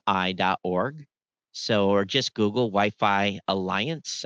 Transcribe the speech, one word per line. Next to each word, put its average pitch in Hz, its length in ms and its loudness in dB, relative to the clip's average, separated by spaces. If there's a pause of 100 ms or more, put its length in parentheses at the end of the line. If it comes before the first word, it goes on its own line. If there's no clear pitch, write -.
I 95 260 0
dot 92 300 0
org. 92 440 -2 (460)
So, 101 360 0
or 101 160 4
just 123 300 -2
Google 110 340 2
Wi-Fi 101 800 0
Alliance 98 760 -4